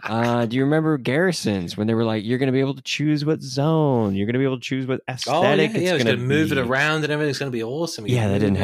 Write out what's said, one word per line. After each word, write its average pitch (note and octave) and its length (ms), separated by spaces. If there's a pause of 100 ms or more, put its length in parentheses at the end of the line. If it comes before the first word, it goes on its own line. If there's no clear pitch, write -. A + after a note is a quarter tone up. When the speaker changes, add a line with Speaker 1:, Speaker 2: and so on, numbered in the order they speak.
Speaker 1:
Uh, A#2 420
do A2+ 120
you C3+ 80
remember D#3 340
Garrisons A#2+ 760
when G#2 100
they A2+ 80
were A2+ 80
like, A2 220
"You're A#2+ 140
gonna C3+ 120
be B2+ 80
able C3+ 160
to C3+ 80
choose D3 420
what D3+ 180
zone, C#3 760
you're G2+ 100
gonna A#2+ 140
be C3+ 40
able C3 120
to B2 40
choose C3 240
what B2+ 180
Speaker 2:
Oh, - 40
yeah, B2+ 80
Speaker 1:
aesthetic D3+ 600
Speaker 2:
yeah, G#3 40
Speaker 1:
it's F3+ 140
Speaker 2:
it's C#3+ 120
Speaker 1:
gonna B2 120
Speaker 2:
gonna B2 100
move D3 240
it C#3+ 60
Speaker 1:
be"? C3+ 60
Speaker 2:
around D3 420
and D3 80
everything's D3 260
gonna C#3 140
be A2+ 100
awesome. C3+ 460
Speaker 1:
Yeah, A#2+ 180
that G2+ 140
didn't G2 160
Speaker 2:
Yeah, F#2+ 80